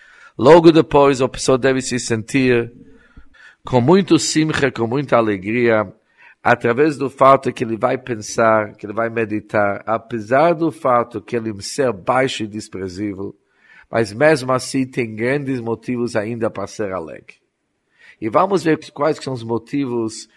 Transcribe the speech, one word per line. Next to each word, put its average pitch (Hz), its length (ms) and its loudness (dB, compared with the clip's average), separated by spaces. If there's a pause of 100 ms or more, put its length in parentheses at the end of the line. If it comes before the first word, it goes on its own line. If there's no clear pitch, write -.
(360)
Logo 160 360 8
depois, 143 500 4
a 131 60 2
pessoa - 280 0
deve 131 240 0
se - 200 -4
sentir 120 720 0 (920)
com 127 160 2
muito 165 380 4
simcha, 151 540 -2
com 117 160 -4
muita 131 280 -2
alegria, 110 720 0 (540)
através 123 540 2
do 135 100 -4
fato 135 420 4
que 127 140 -6
ele 113 140 -4
vai 127 180 -2
pensar, 110 800 0
que - 100 -18
ele 104 80 -10
vai 113 160 -4
meditar, 104 800 -4
apesar 117 680 0
do 160 180 -2
fato 120 520 -2
que - 120 -10
ele 113 140 -6
é 110 60 -4
um 98 60 -14
ser 127 300 -4
baixo 120 520 -2
e 113 40 -6
desprezível, 98 880 -10 (560)
mas 113 220 -2
mesmo 131 400 0
assim 131 340 -2
tem 120 300 -6
grandes 131 420 -4
motivos 117 560 -6
ainda 110 360 -4
para 98 160 -8
ser 101 260 -8
alegre. 80 440 -12 (840)
E 110 80 -6
vamos 180 340 2
ver 160 160 0 (140)
quais 147 240 -2
são - 160 -10
os 120 100 -8
motivos 117 960 -6